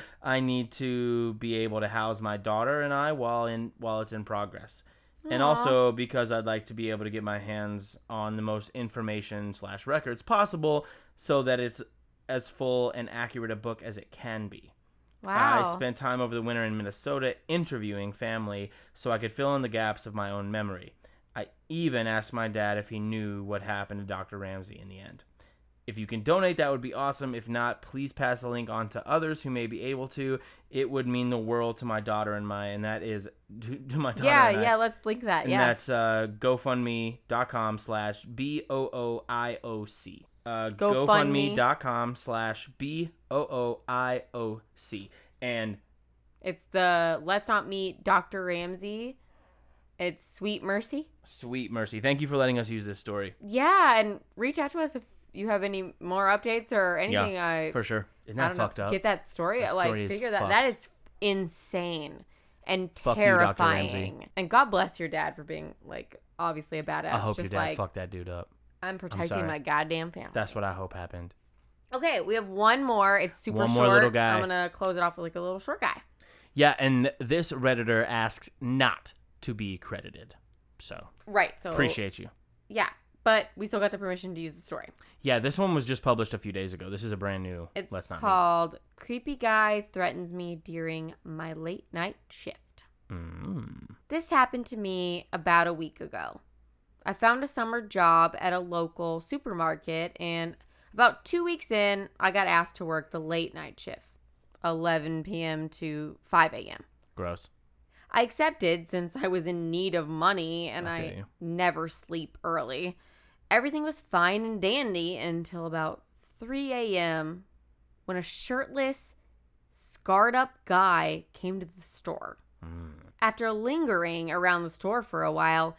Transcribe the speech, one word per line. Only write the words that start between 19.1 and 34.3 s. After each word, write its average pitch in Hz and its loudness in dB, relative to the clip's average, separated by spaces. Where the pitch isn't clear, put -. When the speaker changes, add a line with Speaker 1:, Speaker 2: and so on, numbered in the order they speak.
Speaker 1:
I 113 2
could 110 -4
fill 139 0
in 135 0
the 123 -2
gaps 110 0
of 107 -12
my 101 -2
own 101 -4
memory. 104 -6
I - -8
even 147 0
asked 110 -2
my 113 -2
dad 104 0
if 104 -6
he 110 -8
knew 104 -4
what 101 -4
happened 101 -6
to 98 -8
Doctor 95 -8
Ramsey 95 -10
in 98 -18
the 95 -18
end. - -20
If 107 -8
you 107 -6
can 110 -6
donate, 175 4
that 151 2
would 135 0
be 127 -8
awesome. 139 -2
If 113 -8
not, 120 -2
please 135 -8
pass 123 -2
the 123 -8
link 120 -4
on 113 -4
to - -8
others 156 0
who 135 -6
may 120 -2
be 110 -8
able 131 -4
to. 131 -2
It 131 0
would 135 0
mean 123 2
the 123 2
world 117 0
to 123 -8
my 110 -2
daughter 107 0
and 104 -4
my, 101 -4
and 104 -4
that 107 -4
is 104 -6
to, 120 -8
to 135 -4
my 135 0
daughter - -2
Speaker 2:
Yeah, 269 8